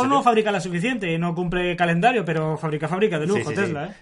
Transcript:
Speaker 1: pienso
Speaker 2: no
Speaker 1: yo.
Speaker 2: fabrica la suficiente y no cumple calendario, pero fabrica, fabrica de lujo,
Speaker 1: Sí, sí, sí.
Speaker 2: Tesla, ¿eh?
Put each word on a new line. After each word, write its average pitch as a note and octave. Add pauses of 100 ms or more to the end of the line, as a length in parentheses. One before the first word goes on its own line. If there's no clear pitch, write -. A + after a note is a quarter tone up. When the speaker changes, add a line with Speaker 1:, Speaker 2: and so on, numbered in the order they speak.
Speaker 1:
pienso C4
Speaker 2:
no C#4+
Speaker 1:
yo. C4+
Speaker 2:
fabrica A3
la F#3+
suficiente F#3
y E3
no E3+
cumple F3+
calendario, F3
pero D#3
fabrica, D#3
fabrica F#3
de D3+
lujo, G3+
Speaker 1:
Sí, G#3+
sí, D3+
sí. G3
Speaker 2:
Tesla, E3
¿eh? G3+ (120)